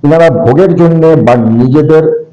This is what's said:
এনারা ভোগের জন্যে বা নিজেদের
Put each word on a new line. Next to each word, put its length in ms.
এনারা 280
ভোগের 460
জন্যে 400
বা 200
নিজেদের 960